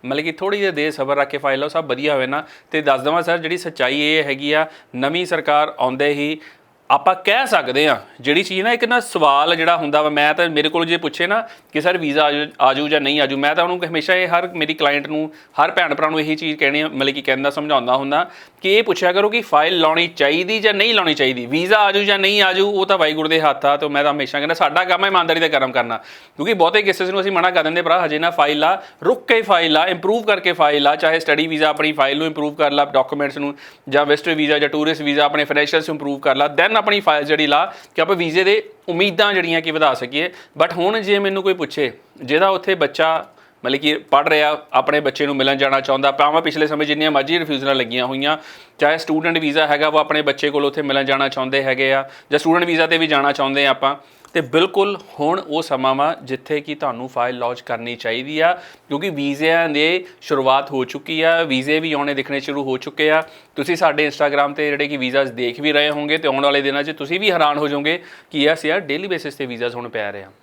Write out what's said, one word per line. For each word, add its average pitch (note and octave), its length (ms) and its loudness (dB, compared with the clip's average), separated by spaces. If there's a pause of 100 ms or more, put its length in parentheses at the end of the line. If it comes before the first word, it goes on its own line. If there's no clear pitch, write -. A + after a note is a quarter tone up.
ਮਤਲਬ C#3 180 -4
ਕਿ E3 80 -4
ਥੋੜ੍ਹੀ G3 280 -4
ਜਿਹੀ G3 120 0
ਦੇਰ D3+ 200 -2
ਸਬਰ C#3 260 -2
ਰੱਖ C#3 120 0
ਕੇ D3 80 -8
ਫਾਈਲ C3+ 220 -2
ਲਓ, D3 80 -4
ਸਭ D#3+ 200 -4
ਵਧੀਆ C#3+ 260 -2
ਹੋਵੇ C3 140 -2
ਨਾ। D3 160 -4 (280)
ਤੇ D#3 100 -2
ਦੱਸ C3+ 200 2
ਦੇਵਾਂ D#3 200 0
ਸਰ, E3+ 160 -2
ਜਿਹੜੀ D#3+ 200 -4
ਸੱਚਾਈ D3 440 -2
ਇਹ D3+ 220 2
ਹੈਗੀ C#3+ 300 -2
ਆ, D#3 140 2 (280)
ਨਵੀਂ D3+ 300 -2
ਸਰਕਾਰ D3+ 540 0
ਆਉਂਦੇ C3 340 0
ਹੀ D3 260 -4 (520)
ਆਪਾਂ - 240 2
ਕਹਿ A3+ 320 0
ਸਕਦੇ D3 400 2
ਹਾਂ, C3 100 2 (240)
ਜਿਹੜੀ D3 220 2
ਚੀਜ਼ F#3 180 -4
ਨਾ, A3+ 100 0
ਇੱਕ A#3+ 140 0
ਨਾ A#3+ 140 0
ਸਵਾਲ D#3 560 2
ਜਿਹੜਾ E3 220 2
ਹੁੰਦਾ D3+ 240 0
ਵਾ, D3+ 80 2
ਮੈਂ D3 240 2
ਤਾਂ, F3 160 0
ਮੇਰੇ D3+ 200 0
ਕੋਲ E3+ 160 0
ਜੇ E3 120 -2
ਪੁੱਛੇ E3 300 -4
ਨਾ A3 200 -2 (260)
ਕਿ D3+ 80 0
"ਸਰ F3+ 160 2
ਵੀਜ਼ਾ D3+ 260 0
ਆਜੂ, D3 220 0 (160)
ਆਜੂ C3+ 260 2
ਜਾਂ D3+ 140 2
ਨਹੀਂ C#3+ 200 0
ਆਜੂ?" C3+ 160 0
ਮੈਂ D3 180 0
ਤਾਂ F3 80 2
ਉਹਨੂੰ F3 220 -2
ਹਮੇਸ਼ਾ E3 300 0
ਇਹ, F3+ 120 0
ਹਰ F3 200 0
ਮੇਰੀ D#3+ 260 -4
ਕਲਾਇੰਟ D3 340 0
ਨੂੰ, D#3 260 -6 (300)
ਹਰ E3+ 80 2
ਭੈਣ E3 240 0
ਭਰਾ D#3 140 0
ਨੂੰ D#3+ 100 -2
ਇਹੀ D#3 160 -2
ਚੀਜ਼ D#3 220 -6
ਕਹਿਣੀ, D3 260 2
ਮਤਲਬ C#3 300 -2
ਕਿ C#3 80 -6
ਕਹਿੰਦਾ, C3+ 280 0
ਸਮਝਾਉਂਦਾ C#3+ 460 0
ਹੁੰਦਾ C#3+ 340 -2 (320)
ਕਿ F#3+ 120 0
ਇਹ A3 100 4
ਪੁੱਛਿਆ F#3 300 0
ਕਰੋ G3+ 160 2
ਕਿ A3+ 120 -2
ਫਾਈਲ E3 380 2
ਲਾਉਣੀ E3 280 2
ਚਾਹੀਦੀ E3+ 520 0
ਜਾਂ G#3 140 2
ਨਹੀਂ G#3 200 2
ਲਾਉਣੀ F3 200 2
ਚਾਹੀਦੀ। B2+ 320 0
ਵੀਜ਼ਾ F3 340 2
ਆਜੂ G3+ 240 2
ਜਾਂ G3 160 2
ਨਹੀਂ G3+ 220 2
ਆਜੂ, F#3+ 300 2
ਉਹ F#3+ 140 0
ਤਾਂ G3 120 2
ਵਾਹਿਗੁਰੂ D#3 300 0
ਦੇ D#3+ 140 2
ਹੱਥ C#3+ 240 2
ਆ। C#3+ 120 4
ਤੇ D3 100 -2
ਮੈਂ C#3+ 160 0
ਤਾਂ D3 80 2
ਹਮੇਸ਼ਾ C#3+ 280 -4
ਕਹਿੰਦਾ, D3+ 140 -2
ਸਾਡਾ E3 300 2
ਕੰਮ F3+ 200 2
ਹੈ G3 60 2
ਇਮਾਨਦਾਰੀ E3 300 2
ਦਾ E3 80 2
ਕਰਮ C3+ 240 0
ਕਰਨਾ, A#2 260 -2 (380)
ਕਿਉਂਕਿ F#3 180 -2
ਬਹੁਤੇ F#3 280 2
ਕੇਸਿਸ F#3+ 280 -2
ਨੂੰ F#3+ 120 -2
ਅਸੀਂ G3 100 -2
ਮਨਾ F3+ 200 2
ਕਰ E3+ 120 2
ਦਿੰਦੇ, E3 180 0
"ਭਰਾ E3+ 240 2
ਹਜੇ D3+ 140 -2
ਨਾ E3+ 100 0
ਫਾਈਲ D3+ 300 2
ਲਾ, F3 240 2 (200)
ਰੁਕ G#3 240 0
ਕੇ A3+ 140 4
ਫਾਈਲ E3+ 300 2
ਲਾ, D#3 160 4
ਇੰਪਰੂਵ F#3+ 360 -2
ਕਰਕੇ F#3+ 300 0
ਫਾਈਲ D3 300 2
ਲਾ, C#3+ 120 4
ਚਾਹੇ D#3+ 240 2
ਸਟੱਡੀ D#3 280 2
ਵੀਜ਼ਾ D#3 220 2
ਆਪਣੀ D3+ 220 0
ਫਾਈਲ C#3 260 2
ਨੂੰ D#3+ 100 -2
ਇੰਪਰੂਵ D3+ 280 -4
ਕਰ D3 160 2
ਲਾ, C#3+ 140 2
ਡਾਕੂਮੈਂਟਸ C#3+ 520 -2
ਨੂੰ, C#3+ 180 -6 (340)
ਜਾਂ D3 160 2
ਵਿਜ਼ਟਰ D3 280 0
ਵੀਜ਼ਾ D3+ 260 2
ਜਾਂ D3 100 2
ਟੂਰਿਸਟ D3+ 320 -2
ਵੀਜ਼ਾ C#3+ 240 2
ਆਪਣੇ D3 180 2
ਫਾਈਨੈਂਸ਼ੀਅਲਸ D3 460 0
ਇੰਪਰੂਵ C#3+ 300 -6
ਕਰ C3+ 160 2
ਲਾ, C#3+ 100 2
then E3 280 2 (100)
ਆਪਣੀ G#3 160 0
ਫਾਈਲ D3+ 240 2
ਜਿਹੜੀ D3+ 240 0
ਲਾ, D3+ 260 2 (220)
ਕਿ - 60 0
ਆਪਾਂ G3 140 2
ਵੀਜ਼ੇ E3+ 280 0
ਦੇ G#3 260 0 (200)
ਉਮੀਦਾਂ G3+ 440 2
ਜਿਹੜੀਆਂ E3+ 280 0
ਕਿ D#3+ 100 -4
ਵਧਾ D#3 220 4
ਸਕੀਏ।" C#3 360 -4 (300)
But E3+ 160 2
ਹੁਣ G3 240 0
ਜੇ G3+ 200 0
ਮੈਨੂੰ G3 240 -2
ਕੋਈ F#3+ 100 2
ਪੁੱਛੇ D3 380 -4 (300)
ਜਿਹਦਾ D#3 280 2
ਉੱਥੇ F#3+ 260 0
ਬੱਚਾ, D#3+ 500 0 (400)
ਮਤਲਬ C3+ 140 0
ਕਿ D3+ 140 2
ਪੜ੍ਹ - 360 2
ਰਿਹਾ, D3+ 440 2
ਆਪਣੇ C#3+ 260 2
ਬੱਚੇ D3 260 -2
ਨੂੰ C#3+ 100 -2
ਮਿਲਣ C3+ 200 2
ਜਾਣਾ C3+ 240 2
ਚਾਹੁੰਦਾ, C3+ 320 2
ਭਾਵੇਂ D3 300 2
ਪਿਛਲੇ D#3 260 0
ਸਮੇਂ D3+ 200 -2
ਜਿੰਨੀਆਂ D#3 240 0
ਮਰਜ਼ੀ D3 280 2
ਰਿਫਿਊਜ਼ਲਾਂ C#3 360 -2
ਲੱਗੀਆਂ B2 300 -2
ਹੋਈਆਂ, C#3 320 -2 (420)
ਚਾਹੇ D#3 180 4
ਸਟੂਡੈਂਟ D#3+ 400 -2
ਵੀਜ਼ਾ D#3 300 0
ਹੈਗਾ, D3 200 2
ਉਹ D3+ 120 2
ਆਪਣੇ D3+ 220 0
ਬੱਚੇ C#3+ 280 0
ਕੋਲ C#3+ 160 0
ਉੱਥੇ C#3 160 -2
ਮਿਲਣ C#3 220 0
ਜਾਣਾ C3+ 260 0
ਚਾਹੁੰਦੇ C3+ 340 -2
ਹੈਗੇ C3+ 300 0
ਆ, C3+ 160 -2 (220)
ਜਾਂ D3 80 2
ਸਟੂਡੈਂਟ E3 260 2
ਵੀਜ਼ਾ E3 180 2
'ਤੇ E3 140 2
ਵੀ D#3+ 100 0
ਜਾਣਾ C#3+ 240 2
ਚਾਹੁੰਦੇ C#3 360 0
ਆ - 20 4
ਆਪਾਂ, C3+ 260 0 (380)
ਤੇ E3 80 0
ਬਿਲਕੁਲ F#3 560 0 (220)
ਹੁਣ E3 280 -2
ਉਹ D#3 140 -4
ਸਮਾਂ C3+ 340 -2
ਵਾ D3 280 -2
ਜਿੱਥੇ C3 380 -6
ਕਿ D3 140 -10
ਤੁਹਾਨੂੰ B2+ 320 -8
ਫਾਈਲ B2 300 -4
ਲੌਂਚ B2 240 -6
ਕਰਨੀ A#2+ 340 -8
ਚਾਹੀਦੀ B2+ 440 -6
ਆ, E3+ 140 2 (340)
ਕਿਉਂਕਿ D#3 220 -4
ਵੀਜ਼ਿਆਂ D#3 600 0
ਦੀ D#3+ 360 0 (160)
ਸ਼ੁਰੂਆਤ C3+ 500 0
ਹੋ C3 140 -2
ਚੁੱਕੀ D#3 360 -6
ਆ, E3 220 2
ਵੀਜ਼ੇ C#3+ 360 0
ਵੀ D#3+ 140 -4
ਆਉਣੇ C#3+ 200 -2
ਦਿਖਣੇ C#3 260 -4
ਸ਼ੁਰੂ C#3 240 -6
ਹੋ C3 140 -4
ਚੁੱਕੇ D3+ 340 -2
ਆ। D#3 120 2 (320)
ਤੁਸੀਂ D#3+ 200 -2
ਸਾਡੇ D#3 320 2
Instagram C#3+ 440 0
'ਤੇ D3+ 180 -2
ਜਿਹੜੇ C#3+ 180 -2
ਕਿ C#3+ 100 -6
ਵੀਜ਼ਾਸ C3 320 0
ਦੇਖ A#2+ 300 -6
ਵੀ D3 140 -2
ਰਹੇ D3 160 2
ਹੋਵੋਗੇ, D3 280 -2
ਤੇ D#3+ 100 -2
ਆਉਣ C#3 160 0
ਵਾਲੇ C#3+ 180 2
ਦਿਨਾਂ C#3 220 -2
'ਚ D#3 80 -8
ਤੁਸੀਂ D3+ 280 -6
ਵੀ G#3 120 0
ਹੈਰਾਨ D3+ 260 2
ਹੋ D3 100 -2
ਜਾਓਗੇ D3 360 -2 (280)
ਕਿ D3+ 80 -6
ਯੈੱਸ D#3 260 0
ਯਾਰ, D#3+ 140 0
ਡੇਲੀ E3+ 280 -8
ਬੇਸਿਸ D#3+ 260 -6
'ਤੇ C#3 120 -8
ਵੀਜ਼ਾਸ A#2+ 300 -6
ਹੁਣ A#2+ 140 -12
ਪੈ G#2+ 220 -8
ਰਹੇ G2 120 -14
ਆ। F#2+ 80 -20 (100)